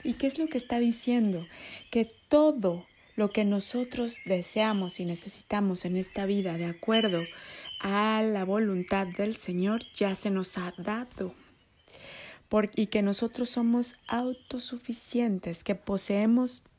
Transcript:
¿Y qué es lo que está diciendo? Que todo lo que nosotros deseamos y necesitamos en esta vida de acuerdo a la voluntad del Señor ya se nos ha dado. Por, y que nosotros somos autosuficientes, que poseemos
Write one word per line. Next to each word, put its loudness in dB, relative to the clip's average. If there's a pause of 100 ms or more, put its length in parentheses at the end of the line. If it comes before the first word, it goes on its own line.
¿Y 0
qué 0
es -2
lo 0
que -2
está -2
diciendo? 2 (440)
Que 0 (180)
todo 6 (300)
lo 2
que 2
nosotros 0
deseamos 0
y -4
necesitamos -2
en 0
esta -2
vida 0
de -4
acuerdo 2 (560)
a 2
la 0
voluntad 0
del -2
Señor -2 (140)
ya 2
se -2
nos -2
ha -6
dado. -6 (1160)
Por, 4
y 2
que 0
nosotros 0
somos 2 (120)
autosuficientes, -4
que 0
poseemos 2 (180)